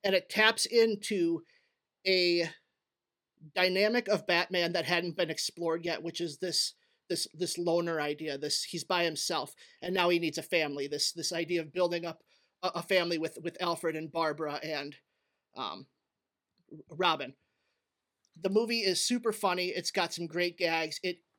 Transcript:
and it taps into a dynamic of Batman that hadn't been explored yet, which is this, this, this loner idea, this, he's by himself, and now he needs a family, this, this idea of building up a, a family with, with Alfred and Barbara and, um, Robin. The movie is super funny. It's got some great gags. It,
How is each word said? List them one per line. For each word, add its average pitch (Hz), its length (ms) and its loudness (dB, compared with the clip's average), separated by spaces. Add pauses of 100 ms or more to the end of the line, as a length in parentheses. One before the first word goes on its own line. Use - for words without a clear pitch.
and 190 100 4
it 180 160 2
taps 220 360 6
into 202 760 2 (640)
a 175 420 2 (1080)
dynamic 196 540 4
of 196 180 2
Batman 175 460 2
that 170 120 -2
hadn't 175 320 0
been 165 140 0
explored 165 540 -4
yet, 170 180 -4
which 165 180 -8
is 160 180 -6
this, - 360 -2 (340)
this, 170 260 -4
this 170 240 -4
loner 170 420 0
idea, 147 380 -4
this, 147 260 -2
he's 160 200 -8
by 175 200 2
himself, 160 500 -2 (280)
and 185 120 -4
now 175 140 4
he 175 100 4
needs 165 200 -2
a 208 40 -6
family, 147 440 0
this, 143 260 -2
this 170 200 -6
idea 170 280 -2
of 156 120 -10
building 175 320 0
up 160 180 -10 (400)
a, 185 140 0
a 170 60 -4
family 175 340 2
with, 160 260 -4
with 165 200 -8
Alfred 165 340 -2
and 156 160 -8
Barbara 151 500 -2
and, 147 340 -6 (600)
um, 98 300 -8 (1040)
Robin. 151 440 -2 (1080)
The 190 100 -2
movie 226 300 2
is 190 240 2
super 240 280 0
funny. 180 340 0
It's 180 240 -4
got 170 220 0
some 170 160 -6
great 175 280 -2
gags. 165 460 0
It, 180 160 -4 (200)